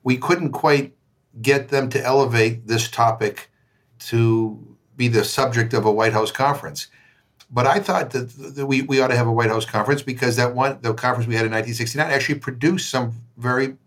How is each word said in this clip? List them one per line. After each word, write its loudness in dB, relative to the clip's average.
we 2
couldn't -2
quite 0
get 2
them 2
to -2
elevate 2
this -2
topic 0
to 0
be 0
the 4
subject 0
of 0
a 6
White 2
House 0
conference. -4
But 2
I 2
thought -2
that, -8
that -6
we, 2
we 0
ought 2
to 2
have 4
a 0
White 2
House 0
conference 0
because -2
that 0
one, -2
the -2
conference -2
we -2
had 2
in -2
nineteen -4
sixty-nine -2
actually 0
produced -2
some -2
very -2